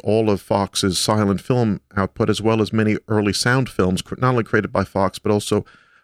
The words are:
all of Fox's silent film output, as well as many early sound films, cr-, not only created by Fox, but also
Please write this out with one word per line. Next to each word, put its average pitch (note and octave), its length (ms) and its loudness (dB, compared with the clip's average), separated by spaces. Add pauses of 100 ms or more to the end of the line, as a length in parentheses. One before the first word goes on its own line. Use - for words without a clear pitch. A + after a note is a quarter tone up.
all A2 240 0
of G2 140 0
Fox's G2 560 -2
silent G#2 420 0
film A#2+ 400 0 (160)
output, G2 320 -2
as G2+ 140 0
well A2+ 180 2
as G#2 140 -2
many G#2+ 240 2 (100)
early G#2 240 0
sound B2+ 380 0
films, F#2 320 0
cr-, - 160 -12
not B2+ 140 0
only A#2 120 0
created G#2 260 0
by F#2+ 140 0
Fox, F#2+ 340 -2
but G#2+ 140 -2
also G#2 320 -2 (400)